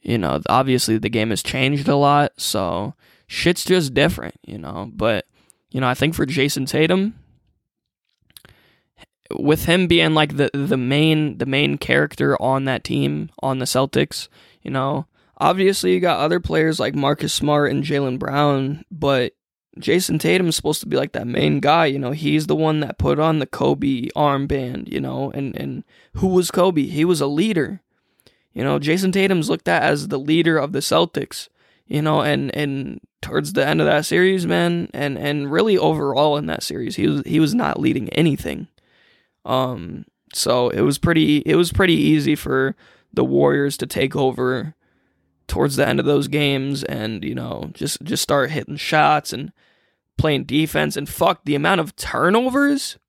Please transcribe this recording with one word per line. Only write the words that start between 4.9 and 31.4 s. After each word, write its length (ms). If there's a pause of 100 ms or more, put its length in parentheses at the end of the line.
But, 320 (460)
you 80
know, 80
I 60
think 200
for 120
Jason 400
Tatum, 500 (2250)
with 320
him 240
being, 260
like, 220
the, 180
the 220
main, 640
the 80
main 320
character 640
on 240
that 180
team, 460 (120)
on 180
the 60
Celtics, 640 (340)
you 100
know, 360 (300)
obviously 560
you 80
got 180
other 220
players 400
like 120
Marcus 400
Smart 380
and 120
Jaylen 360
Brown, 720
but 420 (460)
Jason 400
Tatum's 380
supposed 240
to 40
be, 120
like, 160
that 140
main 340
guy, 240
you 120
know? 140
He's 360
the 100
one 240
that 180
put 200
on 200
the 80
Kobe 680
armband, 760
you 80
know? 320
And, 240
and 300 (300)
who 120
was 240
Kobe? 360
He 180
was 160
a 60
leader. 520 (720)
You 100
know, 140
Jason 340
Tatum's 380
looked 180
at 140
as 280
the 100
leader 400
of 140
the 60
Celtics, 680 (380)